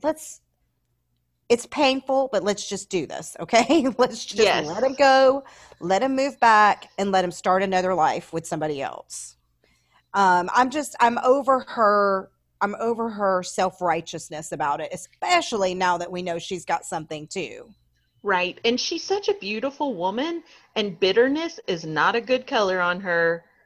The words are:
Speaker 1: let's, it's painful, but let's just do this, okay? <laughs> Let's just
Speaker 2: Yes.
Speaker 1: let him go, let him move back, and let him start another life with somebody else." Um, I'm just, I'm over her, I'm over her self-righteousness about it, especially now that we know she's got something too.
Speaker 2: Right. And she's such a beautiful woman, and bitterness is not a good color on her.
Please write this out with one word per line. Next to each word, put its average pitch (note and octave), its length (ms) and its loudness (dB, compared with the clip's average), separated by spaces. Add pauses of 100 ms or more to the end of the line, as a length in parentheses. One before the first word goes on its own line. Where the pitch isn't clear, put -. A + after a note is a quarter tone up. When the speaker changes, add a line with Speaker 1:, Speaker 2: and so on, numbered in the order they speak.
Speaker 1:
let's, - 360 -6 (1080)
it's A#3 180 0
painful, C4+ 640 0
but F#3+ 120 -2
let's G3+ 260 -2
just G3 200 -10
do E3 160 -4
this, - 340 -12
okay? A#3+ 540 2
<laughs> - 40 -10
Let's B3 280 0
just G#3 160 -10
Speaker 2:
Yes. D#3 240 4
Speaker 1:
let F3+ 180 -4
him C4+ 120 0
go, C4+ 480 6 (380)
let F#3+ 200 2
him C4 140 0
move C4+ 240 -2
back, G#3+ 580 6
and G3 140 -2
let F#3+ 140 4
him F3 60 -4
start F#3 320 0
another F#3 300 0
life D#3 400 0
with E3 120 -6
somebody D3+ 360 -4
else." - 540 -12 (800)
Um, F#3 400 4
I'm B3+ 160 4
just, C#4+ 300 -6
I'm A#3 200 4
over C4 480 2
her, G3+ 640 2 (320)
I'm G3+ 180 -2
over A3+ 300 -4
her G3 340 0
self-righteousness E3+ 1080 -4
about D3+ 280 -2
it, D3 120 -8
especially A3+ 840 -2
now F3+ 220 2
that F3 140 -6
we F3+ 100 -6
know E3+ 180 -4
she's F3 260 -10
got - 200 -4
something D#3 420 -10
too. A#2+ 420 -10 (540)
Speaker 2:
Right. F3+ 420 -2
And A#3+ 140 2
she's - 240 -6
such G4+ 260 -2
a G4+ 60 0
beautiful A#3 600 -6
woman, B3 480 -4 (320)
and G#3 240 -4
bitterness C4+ 680 2
is E3 180 -4
not D#3+ 300 0
a A#3 60 0
good B3+ 260 -2
color G3 340 0
on F3 200 0
her. E3+ 420 0 (220)